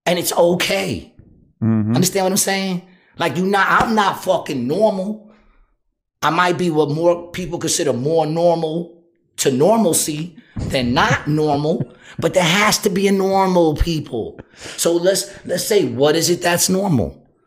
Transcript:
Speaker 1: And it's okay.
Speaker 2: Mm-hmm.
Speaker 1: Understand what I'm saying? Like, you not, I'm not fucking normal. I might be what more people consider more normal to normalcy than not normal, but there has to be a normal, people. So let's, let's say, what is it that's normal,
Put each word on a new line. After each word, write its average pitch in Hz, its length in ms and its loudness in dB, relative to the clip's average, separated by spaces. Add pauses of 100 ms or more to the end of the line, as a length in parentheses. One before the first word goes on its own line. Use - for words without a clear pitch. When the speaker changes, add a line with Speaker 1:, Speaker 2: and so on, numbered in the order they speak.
Speaker 1:
And 180 100 2
it's - 160 -4
okay. 175 800 0 (500)
Speaker 2:
Mm-hmm. 110 320 0
Speaker 1:
Understand 180 300 0
what 185 60 0
I'm 202 60 -2
saying? 190 500 -2 (320)
Like, 156 180 -2
you 185 80 0
not, 196 240 2
I'm 226 240 2
not 202 300 0
fucking 151 440 -2
normal. 196 640 -2 (920)
I 151 80 2
might 175 260 0
be 175 140 0
what 151 180 2
more 170 420 0
people 170 280 -8
consider 151 340 0
more 151 320 0
normal 165 800 -2 (340)
to 143 140 0
normalcy 160 840 2 (200)
than 123 380 -2
not 160 340 0
normal, 151 680 0 (260)
but 160 160 -2
there 180 80 2
has 202 360 2
to 208 100 0
be 196 180 0
a 196 40 2
normal, 190 640 2
people. 135 640 -4 (380)
So 170 160 0
let's, 180 380 0 (140)
let's 180 200 -6
say, 202 200 2
what 135 300 2
is 165 140 0
it 175 140 0
that's 175 260 0
normal, 175 580 -2 (200)